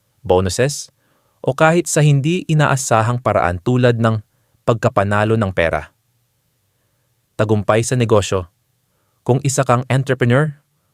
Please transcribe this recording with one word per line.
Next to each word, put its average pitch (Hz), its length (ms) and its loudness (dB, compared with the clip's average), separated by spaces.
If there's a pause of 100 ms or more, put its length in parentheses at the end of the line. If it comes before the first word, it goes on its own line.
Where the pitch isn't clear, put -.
(260)
bonuses, 95 640 0 (480)
o - 160 -4
kahit 165 320 2
sa - 160 0
hindi 147 480 0
inaasahang 131 720 0
paraan 90 400 -2
tulad 123 400 2
ng 113 160 0 (480)
pagkapanalo 107 720 0
ng 95 160 -2
pera. 78 400 -2 (1400)
Tagumpay 110 480 0
sa - 80 -4
negosyo. 104 560 0 (720)
Kung 123 240 0
isa 135 160 0
kang 127 240 0
entrepreneur 131 720 0 (360)